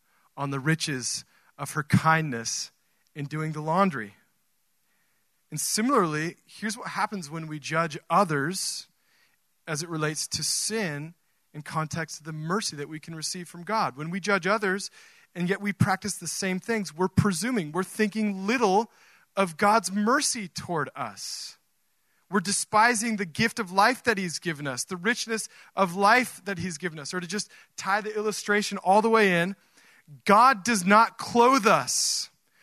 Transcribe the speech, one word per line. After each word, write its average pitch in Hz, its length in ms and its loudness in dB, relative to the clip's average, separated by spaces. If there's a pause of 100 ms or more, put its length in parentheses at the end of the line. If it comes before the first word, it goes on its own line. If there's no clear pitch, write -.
(360)
on 139 140 -6
the 139 100 -4
riches 143 640 -2 (320)
of 143 140 -10
her 151 120 -4
kindness 151 920 0 (420)
in 147 100 -8
doing 156 280 -6
the 151 100 -8
laundry. 156 540 0 (1300)
And 156 80 -8
similarly, 180 840 0
here's 214 320 -10
what 247 120 -10
happens 185 420 -6
when 160 160 -10
we 151 120 -10
judge 160 380 -2 (140)
others 165 760 0 (800)
as 156 160 -6
it 175 60 -10
relates 156 400 -4
to 156 140 -6
sin 170 720 -4 (400)
in 151 80 -12
context 160 560 -6
of 151 80 -18
the 160 60 -12
mercy 160 440 -4
that 143 140 -10
we 151 100 -12
can 165 140 -14
receive 165 340 -10
from 175 140 -18
God. 175 340 -2
When 156 140 -8
we 190 100 -4
judge 190 260 0
others, 202 440 0 (440)
and 175 160 -2
yet 196 100 0
we 202 120 -2
practice 190 440 0
the 175 100 -12
same 185 320 -4
things, 196 360 -4
we're 180 140 0
presuming, 190 640 0
we're 175 120 -4
thinking 208 640 -2
little 220 440 2 (460)
of 175 200 0
God's 202 360 4
mercy 220 560 0
toward 147 480 -4
us. - 600 -10 (720)
We're 196 100 0
despising 214 760 2
the 196 100 -4
gift 220 320 0
of 190 120 -4
life 202 340 4
that 220 140 2
he's 180 200 -4
given 147 280 -4
us, 127 180 -4
the 190 120 -8
richness 220 520 -2 (280)
of 185 180 2
life 214 500 4
that 196 140 -6
he's 170 200 -6
given 156 200 -8
us. 139 140 -12
Or 185 80 -4
to 175 60 -10
just 196 240 -6 (260)
tie 190 240 -2
the 214 160 -6
illustration 208 640 -2
all 196 240 4
the 226 80 2
way 202 300 6
in, 190 160 -2 (680)
God 214 400 8
does 202 220 0
not 208 320 6
clothe 240 480 6
us - 640 2 (320)